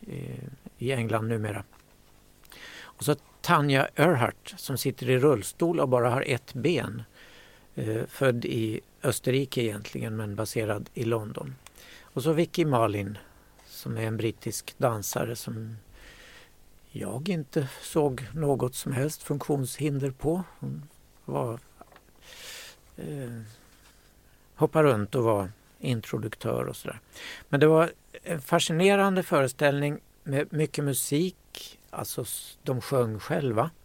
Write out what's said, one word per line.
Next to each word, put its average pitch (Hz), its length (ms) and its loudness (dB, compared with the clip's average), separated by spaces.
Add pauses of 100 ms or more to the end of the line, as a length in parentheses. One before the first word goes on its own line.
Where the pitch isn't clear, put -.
i, - 260 -10 (520)
i 123 140 -4
England 113 360 -2
numera. 107 360 -2 (1160)
Och - 240 -14
så 147 120 2 (240)
Tanja 143 540 4
Earhart 135 640 2
som 135 220 -6
sitter 127 320 -2
i 131 80 6
rullstol 147 640 4
och 143 80 2
bara 123 220 6
har 127 160 0
ett - 280 -4
ben. 123 480 -2 (720)
Eh, 113 320 -2
född 120 380 2
i 113 360 -2 (220)
Österrike 131 600 0
egentligen, 110 540 -4
men 107 200 -6
baserad 107 580 -2
i 131 100 -4
London. 113 500 -4 (480)
Och - 200 -6
så 156 100 2
Vicky 165 320 2
Malin 104 540 2 (480)
som - 320 -8
är 113 40 -2
en 113 140 -2
brittisk - 600 -4
dansare 117 580 0
som 113 400 -8 (1120)
jag 113 380 -8
inte 156 400 -2 (140)
såg 135 520 0
något 143 400 0
som - 180 -6
helst 139 300 -2
funktionshinder 139 880 -2
på. 160 320 -2 (160)
Hon 143 300 -8 (360)
var, 131 340 -4 (1400)
eh, 127 440 -10 (1120)
hoppade 156 340 4
runt 104 260 2
och 127 100 2
var 101 260 2 (300)
introduktör 113 840 -2
och - 120 -8
sådär. - 240 -10 (480)
Men 143 120 2
det 151 60 8
var 160 260 8 (300)
en 170 180 -4
fascinerande 185 840 4
föreställning 143 800 2 (220)
med 139 300 -2
mycket 151 320 0
musik, - 960 -2 (120)
alltså - 320 -6
s-, - 400 -10
de 131 180 -2
sjöng 113 380 0
själva 135 520 0 (140)